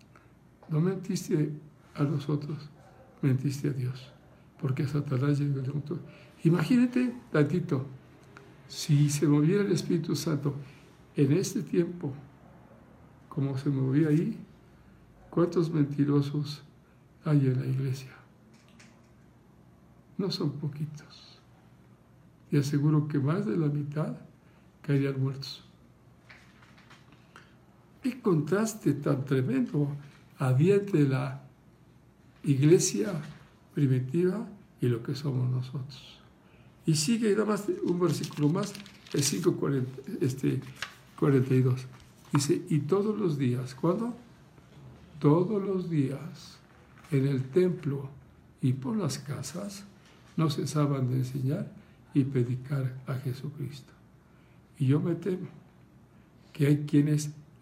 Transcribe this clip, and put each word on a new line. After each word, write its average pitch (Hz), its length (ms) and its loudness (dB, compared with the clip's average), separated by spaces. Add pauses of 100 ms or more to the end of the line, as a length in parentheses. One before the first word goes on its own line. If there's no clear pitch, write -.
(680)
No 156 100 0
mentiste 180 720 -2 (420)
a 147 100 -2
nosotros, 143 680 -4 (520)
mentiste 139 460 0
a 139 60 -2
Dios, 123 400 -8 (480)
porque 139 260 -2
Satanás 143 520 0
llegó 143 160 0
y - 20 -
le 135 60 -6
preguntó". 143 360 -6 (460)
Imagínate 240 680 4 (160)
tantito, 147 540 2 (840)
si 147 420 2
se 156 180 0
moviera 151 360 4
el 202 80 0
Espíritu 160 440 0
Santo 143 400 -2 (600)
en 143 180 4
este 185 300 0
tiempo, 170 500 -2 (1120)
como 139 300 -2
se 147 120 -2
movía 135 380 2
ahí, 170 300 2 (920)
¿cuántos 170 400 2
mentirosos 143 960 0 (640)
hay 147 220 4
en 127 120 2
la 135 60 -4
iglesia? 131 460 -4 (2000)
No 190 140 -2
son 151 220 -4
poquitos. - 880 -12 (1080)
Te 147 80 4
aseguro 147 480 2
que 151 100 -2
más 160 300 0
de 208 100 -2
la 151 100 2
mitad 147 480 -4 (680)
caerían 139 360 0
muertos. - 460 -6 (2500)
Qué - 180 -4
contraste 180 720 2
tan 131 320 -2
tremendo 147 640 0 (480)
había 143 380 4
entre 175 320 4
la 131 360 -2 (1000)
iglesia 175 680 4 (640)
primitiva 170 720 2 (320)
y 127 80 0
lo 117 140 0
que 135 140 -6
somos 123 340 -2
nosotros. - 720 -8 (640)
Y 165 100 4
sigue 220 380 2
nada 208 120 2
más 208 200 0 (180)
un 175 160 0
versículo 147 480 0
más, 196 240 0 (400)
el 147 120 0
cinco 175 340 0
cuarenta, 139 440 -2 (200)
este, 135 400 0 (580)
cuarenta 131 360 4
y 127 80 4
dos. 127 240 0 (440)
Dice, - 380 0
"Y 151 120 2
todos 202 380 0
los 160 200 0
días", 123 340 0
¿cuándo? 220 420 0 (1040)
"Todos 185 440 4
los 190 260 -2
días 139 720 -4 (500)
en 135 160 2
el 135 200 0
templo 151 640 0 (500)
y 127 120 2
por 220 220 -4
las 180 220 -2
casas - 680 -10 (520)
no 160 140 2
cesaban 143 580 0
de 131 80 0
enseñar 135 560 -4 (400)
y 139 100 4
predicar 127 840 -4
a 135 80 -6
Jesucristo". - 760 -10 (840)
Y 139 80 2
yo 143 140 6
me 175 160 0
temo 180 320 -4 (1080)
que 139 140 2
hay 147 180 4
quienes 147 460 2 (300)